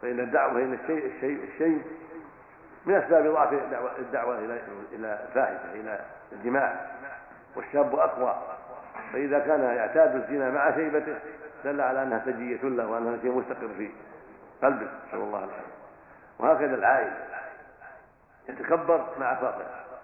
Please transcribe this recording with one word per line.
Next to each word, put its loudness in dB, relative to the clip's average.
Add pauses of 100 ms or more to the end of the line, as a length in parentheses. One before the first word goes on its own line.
فإن -2
الدعوة، 2
فإن 2
الشيء، -2
الشيء، -4
الشيء 2 (1040)
من 4
أسباب 6
ضعف 4
الدعوة، -2
الدعوة -2
إلى، -6 (320)
إلى -6
الفاحشة، 0
إلى -6 (320)
الجماع، 2 (800)
والشاب 2
أقوى، 2 (800)
فإذا 2
كان 4
يعتاد 4
الزنا 0
مع 2
شيبته 0 (480)
دل -2
على 2
أنها 0
سجية -4
له 0
وأنها -2
شيء 0
مستقر -2 (100)
في -6 (760)
قلبه، 4 (200)
نسأل -6
الله -4
العافية. -8 (680)
وهكذا 4
العائل 4 (1400)
يتكبر 2 (140)
مع 0
فقره -4 (340)